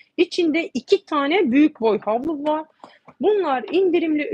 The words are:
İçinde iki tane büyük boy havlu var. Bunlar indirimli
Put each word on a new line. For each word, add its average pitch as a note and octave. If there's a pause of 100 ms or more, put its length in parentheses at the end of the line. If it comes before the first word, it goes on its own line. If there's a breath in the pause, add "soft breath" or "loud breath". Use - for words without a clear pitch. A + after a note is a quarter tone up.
(180 soft breath)
İçinde E4
iki F#4+
tane D4+
büyük D4+
boy G#3+
havlu C#4
var. D4+ (560 loud breath)
Bunlar E4
indirimli E4